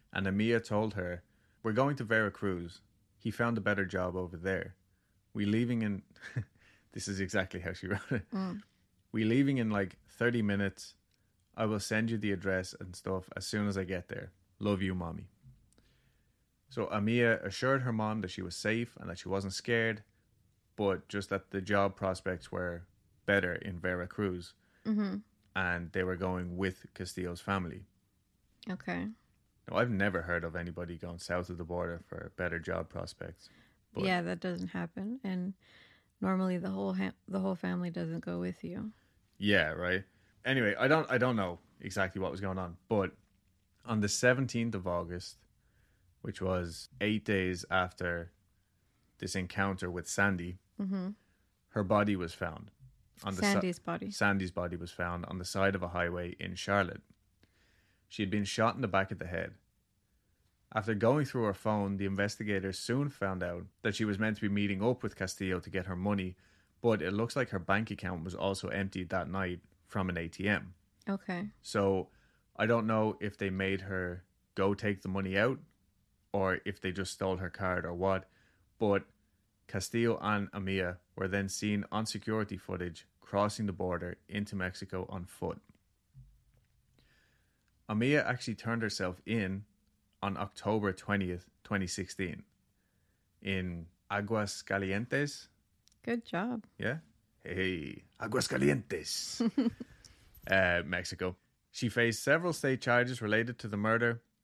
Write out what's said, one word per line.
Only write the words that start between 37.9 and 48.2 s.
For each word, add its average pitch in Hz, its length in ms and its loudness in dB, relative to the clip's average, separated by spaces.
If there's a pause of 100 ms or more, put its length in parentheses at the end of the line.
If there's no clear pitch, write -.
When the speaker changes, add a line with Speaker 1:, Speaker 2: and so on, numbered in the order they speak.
Speaker 2:
doesn't 165 340 -6
go 175 160 -4
with 180 240 -6
you. 190 280 -8 (460)
Speaker 1:
Yeah, 98 340 6
right. 90 320 0 (400)
Anyway, 120 340 4
I 127 100 4
don't, 156 220 4
I 123 80 4
don't 123 180 4
know 90 220 0 (220)
exactly 95 400 -2
what 92 120 0
was 95 80 -6
going 95 180 -2
on, 87 180 -6 (120)
but 98 240 2 (720)
on 110 160 0
the 101 80 4
seventeenth 120 640 4
of 92 140 -2
August, 87 480 -4 (840)
which - 180 -6
was 90 480 -2 (120)
eight 107 240 2
days 92 460 2
after 87 600 0 (840)